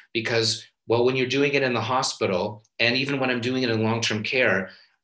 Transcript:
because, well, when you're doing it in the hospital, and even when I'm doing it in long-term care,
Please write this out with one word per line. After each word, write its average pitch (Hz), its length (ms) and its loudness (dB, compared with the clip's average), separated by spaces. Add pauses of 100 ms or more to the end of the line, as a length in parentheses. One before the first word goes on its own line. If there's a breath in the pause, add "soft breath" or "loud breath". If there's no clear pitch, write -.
(140)
because, 113 500 0 (240 loud breath)
well, 117 160 4
when 131 120 2
you're 127 120 0
doing 139 260 2
it 139 100 2
in 127 100 0
the 113 80 0
hospital, 110 800 -2 (160)
and 120 160 2
even 135 240 -2
when 131 100 -2
I'm 123 120 -2
doing 127 220 -2
it 117 80 0
in 110 120 0
long-term 113 400 0
care, 98 460 0 (340 loud breath)